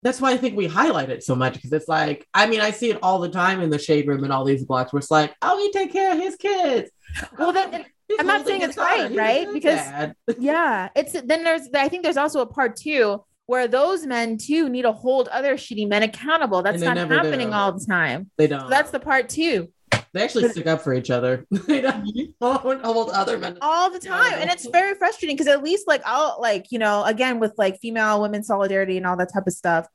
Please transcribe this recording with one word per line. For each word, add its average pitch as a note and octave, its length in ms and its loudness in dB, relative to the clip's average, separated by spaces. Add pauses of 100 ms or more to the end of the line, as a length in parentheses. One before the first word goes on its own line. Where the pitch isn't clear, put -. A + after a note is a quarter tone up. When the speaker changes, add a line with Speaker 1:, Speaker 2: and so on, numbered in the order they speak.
Speaker 1:
That's B3+ 180 0
why C4+ 100 2
I B3+ 60 2
think A#3+ 180 -2
we F#3+ 120 0
highlight E3+ 420 0
it A#2+ 140 -8
so C3 120 0
much, B2+ 260 0
'cause B2+ 120 -4
it's D#3 140 -2
like, D#3 460 0
I G3+ 120 6
mean, A3 160 0
I G#3+ 80 2
see A3 220 -2
it F#3+ 100 -2
all F#3 180 2
the F3 100 -4
time F#3 320 0
in D#3+ 100 0
the D3 80 0
shade D3 280 2
room C#3 160 0
and C3+ 80 -2
all C3+ 140 0
these C3+ 180 2
blogs B2+ 300 -2
where C#3+ 60 0
it's C#3 120 -8
like, D3+ 300 4
"Oh, F#4+ 160 2
he G4+ 140 0
take G4 200 -2
care F#4+ 220 2
of D#4+ 60 0
his F#4 160 -4
kids." F4+ 560 0 (460)
Speaker 2:
Well, E4 140 2
then, F#4+ 200 0
Speaker 1:
"Oh, - 60 -10
Speaker 2:
and - 80 -10 (220)
Speaker 1:
he's G#4+ 120 0
Speaker 2:
I'm - 80 2
not G4+ 100 4
Speaker 1:
holding - 100 -2
Speaker 2:
saying G4 140 0
Speaker 1:
his E4 80 0
Speaker 2:
it's - 80 -10
right, F#4+ 220 2
Speaker 1:
son. C4 100 -2
He's G#3+ 80 -2
a G#3+ 40 2
Speaker 2:
right? B3+ 260 2
Speaker 1:
good G#4 80 -8
Speaker 2:
Because D4+ 240 2
Speaker 1:
dad." D3 360 -8 (120)
<laughs> A#3 120 -2
Speaker 2:
yeah, C4+ 560 0
it's, - 180 0
then D4+ 300 -2
there's, D#4+ 300 0
I C#4 160 4
think F4+ 140 -6
there's E4+ 120 2
also D4 260 0
a A#3+ 40 2
part B3+ 320 -2
two A3+ 460 0 (240)
where B3 200 2
those D#4 380 2
men A#3 320 -2
too D4+ 320 0
need B3 140 -2
to A#3 80 4
hold B3+ 380 0
other C4+ 280 0
shitty G#3+ 320 -4
men G#3 140 4
accountable. A#3+ 580 0
That's F#3+ 140 0
Speaker 1:
And E3+ 80 -2
they E3 40 2
Speaker 2:
not E3+ 80 2
Speaker 1:
never E3 200 0
Speaker 2:
happening B3 320 0
Speaker 1:
do. G#3+ 60 -4
Speaker 2:
all G3+ 180 2
the F#3 140 -8
time. F3 520 0
Speaker 1:
They D3+ 100 6
Speaker 2:
So C#3+ 120 0
Speaker 1:
don't. C3+ 100 -12
Speaker 2:
that's D4 220 2
the C#4 80 -4
part C4+ 300 0
two. C4+ 400 -2 (440)
Speaker 1:
They G3 100 0
actually A#3+ 200 0
Speaker 2:
But A#3 80 2
Speaker 1:
stick E3 160 -6
up D#3+ 140 0
for C#3 120 -2
each B2+ 160 -2
other. B2+ 380 0
<laughs> - 40 -6
They B3+ 300 0
don't A#3 240 -2
Speaker 2:
Mm-hmm. A#3+ 400 -6
Speaker 1:
hold, C4 360 0
hold A3+ 280 0
other G3 280 -2
men F3 240 -8
Speaker 2:
All E4+ 300 2
the F4+ 80 -12
time. F#4+ 360 2
And D#4 140 -4
it's F4 160 -2
Speaker 1:
accountable. A#3+ 60 -10
Speaker 2:
very F#4+ 240 4
frustrating F4+ 420 -2
'cause D4 100 2
at C#4+ 160 4
least, F#4 240 -2
like, D4 180 2
I'll, C#4 340 0
like, G#3+ 320 -2
you A#3+ 80 -4
know, G#3 240 2
again, A#3 360 0
with, A3 180 0
like, F#3+ 220 0
female G#3+ 420 0
women G#3 220 -4
solidarity G3 540 0
and F#3 80 -4
all F3+ 120 0
that F3+ 160 -2
type F#3+ 140 -2
of F3+ 60 -2
stuff E3 420 0